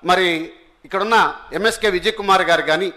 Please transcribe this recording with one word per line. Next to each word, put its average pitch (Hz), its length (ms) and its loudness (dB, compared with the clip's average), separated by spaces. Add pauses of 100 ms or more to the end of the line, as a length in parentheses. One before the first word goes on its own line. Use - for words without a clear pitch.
(100)
మరి 180 180 2 (580)
ఇక్కడున్న 208 300 -2 (400)
ఎంఎస్కే 214 400 -2
విజయ్ 208 240 -2
కుమార్ 190 300 2
గారు 156 200 2
కానీ 180 260 0